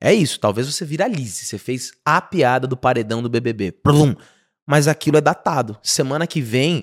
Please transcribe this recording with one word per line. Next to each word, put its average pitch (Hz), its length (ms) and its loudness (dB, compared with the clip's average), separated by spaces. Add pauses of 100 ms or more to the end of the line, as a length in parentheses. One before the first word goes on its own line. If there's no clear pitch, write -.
é 147 120 2
isso, 196 280 0
talvez 107 260 0
você 147 180 -6
viralize. 156 640 -6
Você - 100 -10
fez 127 360 -8 (120)
a 160 160 2
piada 131 460 0
do 127 100 -4
paredão 117 460 0
do 120 60 -2
B 120 120 0
B 117 120 -2
B. 104 200 -4
Plum! 147 420 4 (540)
Mas 147 200 4
aquilo 151 280 2
é 156 40 6
datado. 147 600 -2
Semana 147 460 -2
que 170 140 -4
vem, 127 420 0